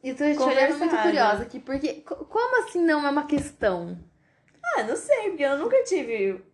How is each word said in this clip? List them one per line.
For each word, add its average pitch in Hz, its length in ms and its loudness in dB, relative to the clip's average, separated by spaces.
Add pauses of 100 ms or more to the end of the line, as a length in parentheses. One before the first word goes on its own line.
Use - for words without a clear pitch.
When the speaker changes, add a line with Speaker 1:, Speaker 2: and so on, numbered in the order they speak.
Speaker 1:
E 262 60 -6
eu 254 80 -6
tô 285 80 0
te 294 140 2
olhando 269 380 4
muito 330 140 0
Speaker 2:
conversado. 330 120 2
Speaker 1:
curiosa 240 400 2
aqui, - 160 -12
porque 277 420 -4
co-, - 240 -12
como 480 380 0
assim 359 200 -4
não 302 220 2
é 285 40 2
uma 285 160 0
questão? 180 720 -2 (640)
Speaker 2:
Ah, 679 220 -2
não 427 140 -2
sei, 453 320 0
porque 311 140 -4
eu 277 140 0
nunca 466 260 2
tive 226 580 -2 (120)